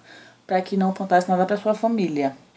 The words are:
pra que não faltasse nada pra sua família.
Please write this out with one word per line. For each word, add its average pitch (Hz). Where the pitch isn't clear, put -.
pra 185
que 196
não 190
faltasse 185
nada 185
pra 202
sua 214
família. 170